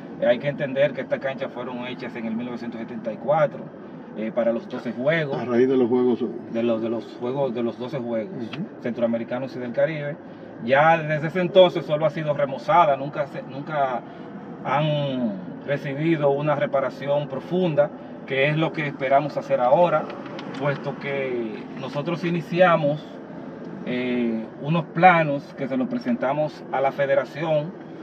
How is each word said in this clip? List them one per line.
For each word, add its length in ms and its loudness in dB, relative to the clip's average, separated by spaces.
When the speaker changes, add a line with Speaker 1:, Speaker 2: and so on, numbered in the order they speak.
Speaker 1:
eh, 60 2
hay 120 4
que 100 -4
entender 440 0
que 80 -8
estas 200 -2
canchas 300 -4
fueron 360 -8
hechas 300 -8
en 100 -6
el 100 -4
mil 80 -4
novecientos 340 -8
setenta 320 -8
y 60 -6
cuatro, 440 2
eh, 120 -4
para 220 2
los 160 -4
doce 240 -6
juegos. 460 0
Speaker 2:
A 80 -4
raíz 220 4
de 100 4
los 100 4
juegos. 340 4
Speaker 1:
De 100 0
los, 200 2
de 80 -2
los 280 -6
juegos, 360 -2
de 80 -2
los 160 -2
doce 200 -6
juegos 360 -4
Speaker 2:
Ujú. 320 -6
Speaker 1:
centroamericanos 760 -2
y 20 -8
del 140 -6
Caribe. 440 0
Ya 320 6
desde 300 -2
ese 140 -2
entonces 440 6
solo 220 0
ha 40 4
sido 220 -2
remozada, 640 4
nunca 300 -2
se, 160 -10
nunca 580 -2
han 680 0
recibido 640 2
una 240 2
reparación 760 0
profunda, 640 2
que 220 4
es 80 2
lo 160 2
que 140 -2
esperamos 500 2
hacer 240 0
ahora, 440 6
puesto 420 -2
que 560 -4
nosotros 440 -4
iniciamos, 800 4
eh, 600 -2
unos 220 0
planos 580 4
que 80 -4
se 100 -2
los 120 0
presentamos 840 -2
a 80 0
la 120 2
federación, 800 0